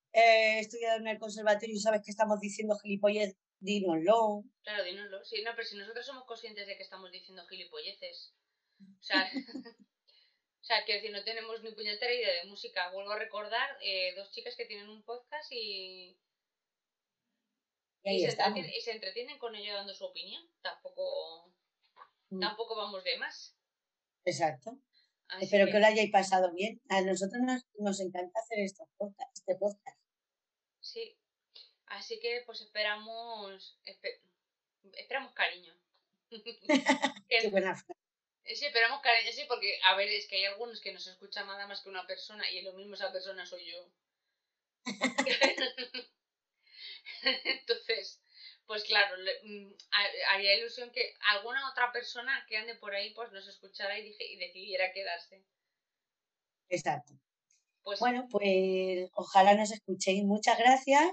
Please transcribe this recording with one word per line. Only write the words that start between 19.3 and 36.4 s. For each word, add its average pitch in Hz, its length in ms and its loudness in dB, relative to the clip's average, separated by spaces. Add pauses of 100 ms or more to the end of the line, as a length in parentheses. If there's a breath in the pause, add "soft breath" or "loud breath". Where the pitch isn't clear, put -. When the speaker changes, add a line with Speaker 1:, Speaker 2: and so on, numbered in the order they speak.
Speaker 2:
con 233 160 -10
ello 208 200 -10
dando 202 200 -8
su 196 100 -12
opinión. 185 380 -14 (180)
Tampoco, 180 880 -8 (800)
Speaker 1:
Mm. 190 120 -8
Speaker 2:
tampoco 220 340 -4
vamos 208 280 -6
de 180 140 -2
más. - 380 -12 (720)
Speaker 1:
Exacto. 165 520 -2 (520)
Speaker 2:
Así 185 160 -6
Speaker 1:
Espero 196 220 8
que 196 60 0
Speaker 2:
que 208 60 8
Speaker 1:
lo 208 60 8
hayáis 214 260 6
pasado 185 420 6
bien. 202 360 -4
A 190 120 4
nosotros 190 420 0
nos, 254 180 0 (180)
nos 196 220 0
encanta 180 380 -6
hacer 220 200 -4
estos 196 280 -4 (100)
podca-, 202 360 -8
este - 220 -4
podcast. 202 420 -4 (840)
Speaker 2:
Sí. - 360 -14 (680 loud breath)
Así 208 340 -12
que, 240 260 -2
pues, 214 160 -14
esperamos, 214 1200 -8
espe-, - 360 -12 (720)
esperamos 247 400 -10
cariño. 180 400 -2 (580)
<laughs> - 0 -
Speaker 1:
<laughs> - 960 2